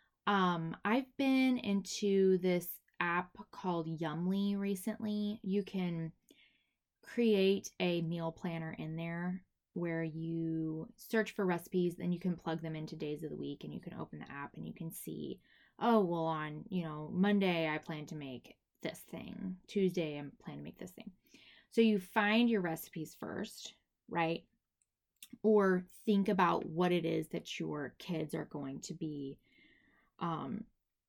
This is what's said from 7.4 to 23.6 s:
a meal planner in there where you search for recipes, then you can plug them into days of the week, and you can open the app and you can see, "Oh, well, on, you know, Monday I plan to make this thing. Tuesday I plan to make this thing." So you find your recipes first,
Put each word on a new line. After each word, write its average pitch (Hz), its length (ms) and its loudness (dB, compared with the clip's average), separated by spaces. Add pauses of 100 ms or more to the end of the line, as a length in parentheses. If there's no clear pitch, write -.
a 175 220 2
meal 165 300 -2
planner 165 460 -6
in 160 180 -6
there 170 460 -4 (320)
where 165 300 0
you 160 920 -2
search 220 360 0
for 202 120 -2
recipes, 175 520 0
then 175 160 -2
you 175 80 -2
can 175 160 -2
plug 160 260 -4
them 160 140 -6
into 156 200 -8
days 151 280 -6
of 147 60 -6
the 151 60 -8
week, 143 280 -8
and 151 100 -10
you - 60 -10
can - 140 -12
open 151 260 -10
the - 120 -14
app 143 240 -12
and 160 100 -10
you 156 60 -8
can 165 180 -10
see, 156 500 -10 (400)
"Oh, 226 200 6
well, 170 260 0
on, 151 420 -6
you 180 160 -2
know, 151 280 -8
Monday 185 560 2
I 151 100 -2
plan 151 280 -8
to - 80 -12
make 135 400 -12 (280)
this - 180 -8 (100)
thing. 185 460 -8 (100)
Tuesday 170 520 0
I 143 60 -8 (180)
plan 143 160 -12
to 147 40 -12
make 160 160 -14
this 185 140 -14
thing." - 180 -18 (640)
So - 80 6
you 220 180 6
find 214 500 4
your 220 120 4
recipes 160 580 -6
first, - 560 -8 (340)